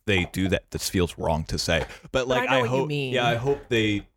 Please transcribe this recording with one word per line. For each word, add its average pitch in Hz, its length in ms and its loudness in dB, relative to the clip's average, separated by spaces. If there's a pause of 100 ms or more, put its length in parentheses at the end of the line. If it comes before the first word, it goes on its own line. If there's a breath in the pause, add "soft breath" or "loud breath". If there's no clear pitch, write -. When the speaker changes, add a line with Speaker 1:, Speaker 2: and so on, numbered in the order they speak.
Speaker 1:
they 92 260 2
do 92 160 0
that. - 220 -2
This - 180 -6
feels 87 300 0
wrong 80 260 0
to 73 140 -6
say, 82 220 0 (240 loud breath)
but, - 80 -18
Speaker 2:
But 131 160 0
Speaker 1:
like, 127 200 2
Speaker 2:
I 127 40 2
know - 0 -
Speaker 1:
I 131 80 4
Speaker 2:
what 123 100 2
you 127 80 0
Speaker 1:
hope, 135 100 0
Speaker 2:
mean. 143 240 -4
Speaker 1:
yeah, 120 160 2
I 117 60 2
hope 139 340 -2
they 107 380 0 (100)